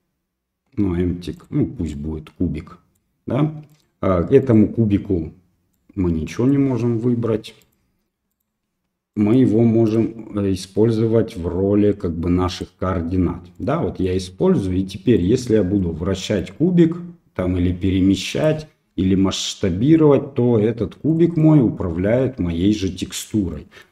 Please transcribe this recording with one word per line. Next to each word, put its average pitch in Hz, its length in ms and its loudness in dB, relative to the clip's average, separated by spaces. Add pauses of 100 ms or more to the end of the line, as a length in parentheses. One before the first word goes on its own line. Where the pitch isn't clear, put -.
(760)
ну, 98 200 -2
эмптик, 87 540 -4
ну, 143 180 -2
пусть 76 280 -6
будет 76 360 -10
кубик, 80 480 -6 (460)
да. 151 280 -2 (480)
А, 92 220 2
к 87 100 0
этому 117 340 4
кубику 98 640 -2 (640)
мы 90 160 -2
ничего 80 360 -2
не 139 100 2
можем 120 420 0
выбрать. 117 560 -2 (1600)
Мы 107 180 2
его 117 280 4
можем, 110 760 0
э, 98 160 0
использовать 110 800 0
в 85 120 -8
роли, 101 440 2
как 87 240 -4
бы, 85 140 -2
наших 90 400 -2 (100)
координат. 90 640 -2 (160)
Да, 139 220 -4
вот 90 200 -4
я 92 160 0
использую, 98 640 -2
и 95 80 -2
теперь, 101 360 2
если 110 340 0
я 104 80 4
буду 92 280 -2
вращать 90 600 -4
кубик, 170 440 2 (400)
там, 90 220 -2
или 90 160 0
перемещать, 95 920 0 (280)
или 95 200 0
масштабировать, 113 1200 2
то 120 240 2
этот 107 360 -2
кубик 165 420 0
мой 156 220 6
управляет 104 800 0
моей 87 340 0
же 98 160 -2
текстурой. - 800 -6 (240)